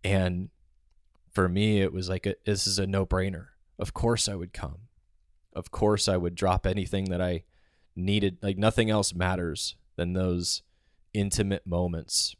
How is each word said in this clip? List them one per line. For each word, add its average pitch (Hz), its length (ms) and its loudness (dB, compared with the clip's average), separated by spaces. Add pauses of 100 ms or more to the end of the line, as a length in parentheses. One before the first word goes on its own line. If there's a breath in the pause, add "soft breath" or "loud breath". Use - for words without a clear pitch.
And 92 460 0 (800)
for 92 160 4
me, 101 360 4
it 95 100 2
was 92 160 -4
like, 92 160 -4
a, 98 120 0 (100)
this 101 200 0
is 98 120 -2
a 95 80 0
no-brainer. 92 600 -2 (300)
Of - 140 -6
course 117 360 0
I 101 60 -4
would 90 200 -10
come. 87 340 -10 (680)
Of - 160 -8
course 104 380 2
I 95 80 4
would 87 180 0
drop 92 320 2
anything 95 440 -2
that 90 100 -2
I 90 240 -2 (500)
needed. 98 460 0
Like, 98 160 -2
nothing 110 320 2
else 104 260 0
matters 87 640 -2 (200)
than 87 180 -2
those 90 480 0 (500)
intimate 98 540 0
moments 87 720 -2